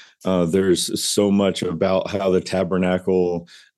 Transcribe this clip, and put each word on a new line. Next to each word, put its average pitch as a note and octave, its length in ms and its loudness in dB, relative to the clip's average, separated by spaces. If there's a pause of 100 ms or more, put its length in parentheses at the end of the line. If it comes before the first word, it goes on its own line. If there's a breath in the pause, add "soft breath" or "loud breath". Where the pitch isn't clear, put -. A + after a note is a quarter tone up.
(260 loud breath)
Uh, F2+ 200 2
there's F#2 560 0
so G#2 300 0
much G2 320 2
about F#2 480 -2
how F#2+ 180 -2
the F#2 120 2
tabernacle, F2+ 1040 0 (300 loud breath)